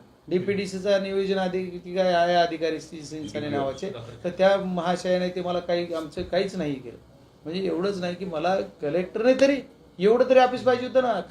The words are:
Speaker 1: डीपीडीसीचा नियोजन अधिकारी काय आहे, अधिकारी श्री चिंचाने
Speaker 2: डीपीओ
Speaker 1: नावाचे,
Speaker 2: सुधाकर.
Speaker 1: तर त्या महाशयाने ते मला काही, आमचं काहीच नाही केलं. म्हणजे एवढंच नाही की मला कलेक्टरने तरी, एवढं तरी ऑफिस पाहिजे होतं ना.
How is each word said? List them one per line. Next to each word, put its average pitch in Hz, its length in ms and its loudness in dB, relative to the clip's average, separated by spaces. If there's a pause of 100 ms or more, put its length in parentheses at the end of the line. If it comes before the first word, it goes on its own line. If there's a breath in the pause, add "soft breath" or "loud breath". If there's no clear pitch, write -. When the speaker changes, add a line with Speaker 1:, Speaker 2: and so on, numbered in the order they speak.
(280)
Speaker 1:
डीपीडीसीचा 190 720 0
नियोजन 196 380 0
अधिकारी 180 580 -4
काय 185 180 2
आहे, 175 220 4
अधिकारी 160 460 0
श्री - 180 -16
चिंचाने 151 460 -8
Speaker 2:
डीपीओ 143 140 -2
Speaker 1:
नावाचे, 135 280 -4
Speaker 2:
सुधाकर. - 360 -12
Speaker 1:
तर 175 60 -2
त्या 190 280 4
महाशयाने 180 720 0
ते 185 120 -8
मला 180 180 -2
काही, 175 340 -2
आमचं 160 280 -6
काहीच 190 340 -2
नाही 151 200 -4
केलं. 120 220 -14 (460)
म्हणजे 180 220 -4
एवढंच 180 340 -2
नाही 175 160 -4
की 185 100 -10
मला 175 360 -2
कलेक्टरने 180 800 0
तरी, 277 160 4 (420)
एवढं 233 300 4
तरी 262 100 8
ऑफिस 247 220 4
पाहिजे 247 260 0
होतं 254 140 2
ना. 220 280 0